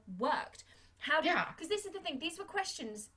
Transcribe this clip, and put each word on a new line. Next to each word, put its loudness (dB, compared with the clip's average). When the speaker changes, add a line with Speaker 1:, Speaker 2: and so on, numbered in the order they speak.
Speaker 1:
worked? 0
How 4
did 4
Speaker 2:
Yeah. 6
Speaker 1:
'cause -8
this 0
is -8
the -8
thing, -4
these -4
were -8
questions -4